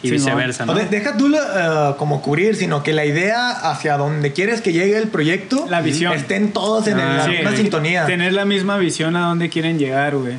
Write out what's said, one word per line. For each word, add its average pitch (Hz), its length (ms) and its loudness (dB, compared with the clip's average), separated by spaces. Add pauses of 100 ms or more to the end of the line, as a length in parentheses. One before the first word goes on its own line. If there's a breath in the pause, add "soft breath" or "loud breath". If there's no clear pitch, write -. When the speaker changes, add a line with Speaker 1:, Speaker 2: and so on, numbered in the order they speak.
Speaker 1:
y 127 60 -2
Speaker 2:
Simón. 139 160 2
Speaker 1:
viceversa, 127 420 -2
¿no? - 60 0
Speaker 3:
O - 20 0
de-, 202 120 0
deja 208 300 -2
tú 269 120 4
la, 170 640 2
eh, 139 80 -2
como 147 240 -2
cubrir, 170 340 2
sino 156 280 -2
que 156 80 0
la 151 120 0
idea 202 460 0
hacia 151 460 -2
donde 143 360 0
quieres 214 300 0
que 190 100 0
llegue 190 240 2
el 220 120 0
proyecto 190 600 0
Speaker 2:
La 175 120 0
visión. 160 320 0
Speaker 3:
estén 196 400 0
todos 214 360 0
en 196 100 2
Speaker 1:
Ah, 135 200 0
Speaker 3:
la 151 60 2
Speaker 2:
Sí. 160 60 2
Speaker 3:
misma 175 260 0
sintonía. 175 500 2
Speaker 2:
Tener 180 260 0
la 196 120 0
misma 202 340 0
visión 165 380 0
a 175 120 0
dónde 170 200 0
quieren 165 300 -2
llegar, 139 380 0
güey, 127 220 -2